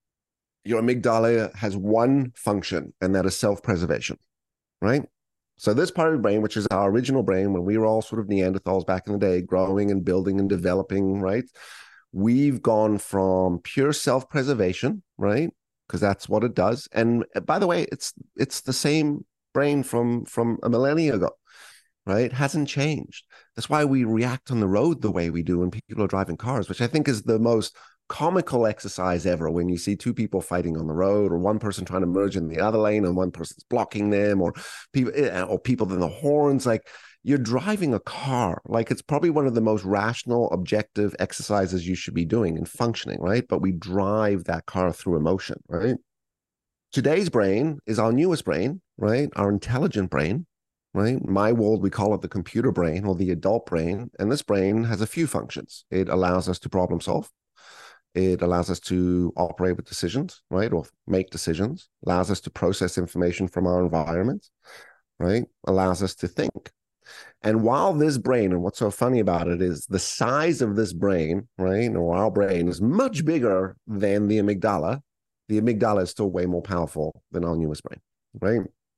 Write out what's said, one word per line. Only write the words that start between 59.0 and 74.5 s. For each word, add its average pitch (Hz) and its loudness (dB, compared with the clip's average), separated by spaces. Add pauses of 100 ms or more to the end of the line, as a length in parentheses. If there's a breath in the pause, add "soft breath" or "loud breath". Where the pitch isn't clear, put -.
operate 90 0
with - -10
decisions, 120 -6
right? 101 0
Or 82 0 (220)
make 95 0
decisions, 92 -4 (180)
allows 90 2
us 95 -2
to - -14
process 90 -2
information 90 -2
from 90 -2
our 90 2
environment, 85 -2 (720 loud breath)
right? 101 0 (220)
Allows 95 2
us 95 -2
to - -4
think. - -6 (720 loud breath)
And 110 2
while 147 4
this 151 2
brain, 117 2
and 87 0
what's 92 -4
so 107 0
funny 123 2
about 87 2
it 87 0
is 87 -2
the 95 -2
size 135 0
of 107 0
this 101 -2
brain, 90 0 (100)
right? 101 0
Or 85 0
our 104 2
brain 92 0
is 87 -4
much 170 0
bigger 101 0 (100)
than 104 0
the 107 2
amygdala. 101 0 (460)